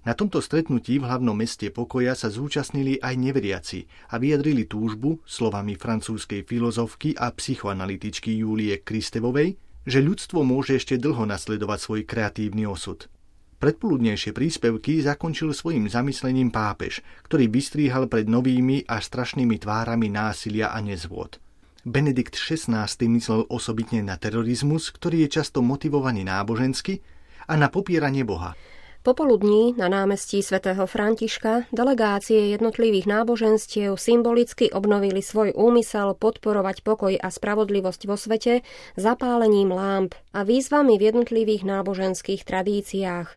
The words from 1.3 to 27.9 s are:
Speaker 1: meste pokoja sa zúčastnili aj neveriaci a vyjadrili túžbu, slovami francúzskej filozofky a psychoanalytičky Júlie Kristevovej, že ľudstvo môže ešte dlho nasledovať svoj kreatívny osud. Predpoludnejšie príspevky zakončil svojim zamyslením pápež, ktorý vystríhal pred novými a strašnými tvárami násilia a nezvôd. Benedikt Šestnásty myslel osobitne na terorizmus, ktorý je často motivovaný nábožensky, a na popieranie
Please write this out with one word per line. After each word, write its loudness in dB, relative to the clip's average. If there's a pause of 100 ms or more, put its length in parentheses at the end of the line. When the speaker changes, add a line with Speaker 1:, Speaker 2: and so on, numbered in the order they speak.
Speaker 1:
meste -4
pokoja -2
sa -4
zúčastnili -2
aj -4
neveriaci -2 (320)
a -4
vyjadrili 2
túžbu, -4
slovami -4
francúzskej -6
filozofky -2
a -4
psychoanalytičky -6
Júlie -2
Kristevovej, -2 (320)
že 4
ľudstvo 0
môže 2
ešte 0
dlho 0
nasledovať -4
svoj -4
kreatívny -4
osud. -10 (480)
Predpoludnejšie 0
príspevky 0
zakončil -2
svojim -2
zamyslením 0
pápež, -4 (240)
ktorý 4
vystríhal 0
pred 0
novými 2
a -4
strašnými 0
tvárami 0
násilia -2
a -4
nezvôd. -8 (420)
Benedikt 0
Šestnásty -2
myslel 2
osobitne -4
na -4
terorizmus, -2
ktorý 0
je -2
často 0
motivovaný 0
nábožensky, -2 (480)
a 2
na 6
popieranie 0